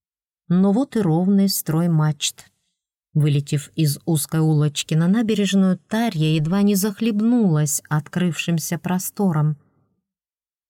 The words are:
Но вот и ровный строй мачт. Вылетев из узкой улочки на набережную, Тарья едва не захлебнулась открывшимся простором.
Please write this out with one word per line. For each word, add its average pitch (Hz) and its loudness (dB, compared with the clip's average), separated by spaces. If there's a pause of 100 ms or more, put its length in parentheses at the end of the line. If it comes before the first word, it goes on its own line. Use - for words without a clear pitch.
(460)
Но 190 2
вот 247 0
и 226 0
ровный 190 2
строй 170 -2
мачт. 156 -2 (600)
Вылетев 143 -2
из 147 -2
узкой 160 -2
улочки 151 0
на 165 2
набережную, 196 0 (100)
Тарья 175 0
едва 165 0
не 202 2
захлебнулась 208 0
открывшимся 160 -4
простором. 170 -2 (1120)